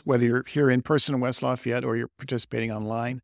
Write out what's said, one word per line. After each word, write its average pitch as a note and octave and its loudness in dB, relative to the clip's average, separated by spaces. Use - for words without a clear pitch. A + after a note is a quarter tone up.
whether B2 4
you're A#2+ 2
here C#3+ 2
in B2+ 4
person D3 0
in B2 0
West B2 -2
Lafayette B2+ -2
or A#2 -2
you're A#2 -4
participating A#2 -4
online. A#2 -4